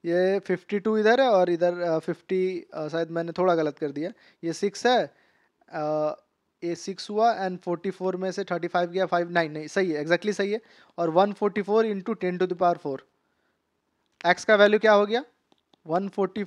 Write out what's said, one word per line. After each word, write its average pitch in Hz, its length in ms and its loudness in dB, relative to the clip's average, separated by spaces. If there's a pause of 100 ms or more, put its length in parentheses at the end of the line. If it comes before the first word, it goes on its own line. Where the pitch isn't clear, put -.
ये 185 340 2
फिफ्टी 185 400 -4
टू 220 200 0
इधर 220 220 4
है 262 100 4
और 180 200 4
इधर, 175 300 0
अ, 165 180 0
फिफ्टी, 185 760 -4
अ, 156 140 -8
शायद 165 220 -4
मैंने 165 220 -6
थोड़ा 180 220 2
गलत 156 240 -2
कर 147 120 -4
दिया, 156 220 -8 (300)
ये 165 100 -4
सिक्स 202 340 -4
है, 240 180 4 (640)
अ, 151 460 -4 (480)
ये 170 140 -4
सिक्स - 340 -12
हुआ 220 280 2
and 185 200 -4
फ़ोर्टी 175 320 -6
फ़ोर 185 260 -4
में 185 160 -4
से 196 120 -6
थर्टी 175 240 -6
फ़ाइव 175 220 0
गया, 185 160 -2
फ़ाइव 175 240 0
नाइन 165 220 0
नहीं, 151 160 -10
सही 185 240 0
है, 147 120 -4
exactly 175 300 0
सही 202 180 -2
है। 226 80 -4 (380)
और 165 160 0
one 196 280 4
forty 202 260 -2
four 220 180 4
into 208 380 -4
ten 180 180 -2
to 180 100 0
the 175 100 -6
power 175 240 2
four, 135 120 -6 (1300)
एक्स 175 200 2
का 220 120 4
वैल्यू 208 240 6
क्या 220 120 6
हो 208 140 6
गया, 233 160 -2 (640)
one 185 240 -2
forty 196 360 -4